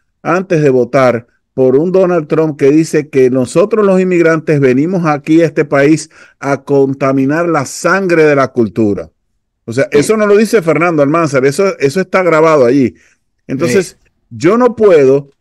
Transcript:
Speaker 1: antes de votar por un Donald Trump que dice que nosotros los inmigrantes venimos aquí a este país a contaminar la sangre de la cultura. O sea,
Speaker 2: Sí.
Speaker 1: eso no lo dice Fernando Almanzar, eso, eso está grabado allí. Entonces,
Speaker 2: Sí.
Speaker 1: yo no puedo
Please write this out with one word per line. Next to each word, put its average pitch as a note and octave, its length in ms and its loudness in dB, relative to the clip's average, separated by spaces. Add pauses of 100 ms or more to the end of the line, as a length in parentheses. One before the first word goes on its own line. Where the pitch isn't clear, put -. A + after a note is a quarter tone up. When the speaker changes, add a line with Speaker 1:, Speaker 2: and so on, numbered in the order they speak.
(220)
Speaker 1:
antes E3+ 400 -2
de C#3+ 80 2
votar B2 560 0 (280)
por C3 220 2
un E3+ 140 0
Donald F3 380 0
Trump D#3 300 -2
que C#3 120 2
dice D#3 380 0
que C3 220 2
nosotros E3+ 560 0
los F#3 140 2
inmigrantes E3 600 0
venimos D3+ 460 0
aquí D3+ 360 0
a D#3+ 40 2
este D3 180 -2
país D3 460 0 (280)
a C#3 240 -6
contaminar C#3 840 -2
la D3+ 160 -2
sangre F3 600 0
de D3 120 2
la C3+ 120 0
cultura. G2+ 640 -4 (540)
O A#2 80 -10
sea, C3 200 -2
Speaker 2:
Sí. D3 80 2
Speaker 1:
eso G#3+ 160 0
no G#3+ 100 0
lo G3+ 100 4
dice G#3+ 260 0
Fernando D#3+ 400 0
Almanzar, C#3+ 440 0
eso, F#3 320 -2
eso C#3+ 220 -2
está F#3 220 -2
grabado D#3+ 420 2
allí. B2+ 300 0 (520)
Entonces, D#3+ 560 -4
Speaker 2:
Sí. - 80 -20 (200)
Speaker 1:
yo D3+ 280 0
no B3 180 0
puedo C#3+ 540 2 (100)